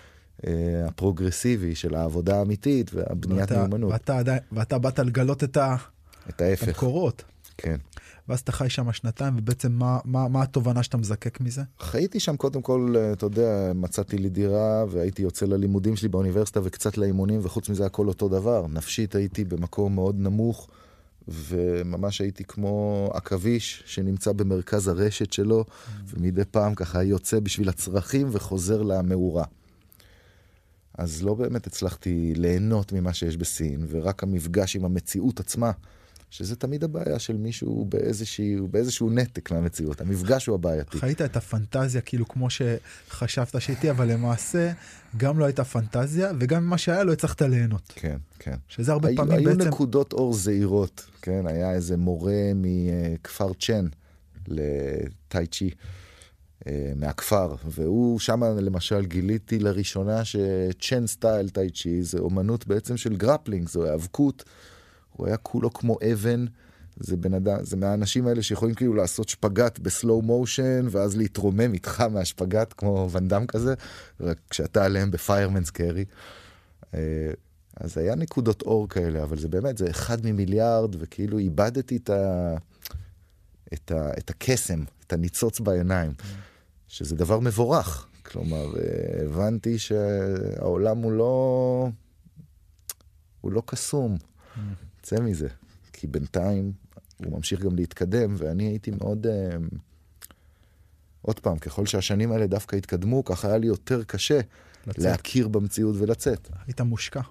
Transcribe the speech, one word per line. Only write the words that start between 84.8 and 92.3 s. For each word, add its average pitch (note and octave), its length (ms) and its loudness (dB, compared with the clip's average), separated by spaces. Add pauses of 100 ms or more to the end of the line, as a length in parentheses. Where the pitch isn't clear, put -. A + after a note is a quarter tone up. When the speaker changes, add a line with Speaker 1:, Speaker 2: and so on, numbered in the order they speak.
Speaker 1:
את - 60 -12
הניצוץ F2+ 480 0
בעיניים, F2+ 580 2
Speaker 2:
Mm. - 60 -16 (640)
Speaker 1:
שזה D#2+ 280 -6
דבר F2+ 240 2
מבורך. A#2 680 0 (140)
כלומר, D#2 540 -4
אה, D#2+ 60 -2 (420)
הבנתי G#2+ 540 0
שהעולם G2 1200 0
הוא A2+ 140 0
לא... B2+ 760 2 (1500)